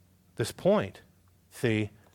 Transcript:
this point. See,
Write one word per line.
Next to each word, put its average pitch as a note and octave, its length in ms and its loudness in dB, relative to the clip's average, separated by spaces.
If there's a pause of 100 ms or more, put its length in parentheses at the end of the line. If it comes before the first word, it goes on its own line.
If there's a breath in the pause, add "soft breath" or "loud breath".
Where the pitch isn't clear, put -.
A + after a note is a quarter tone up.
(360)
this - 160 -4
point. F3 500 0 (480)
See, G#2+ 400 0 (240 soft breath)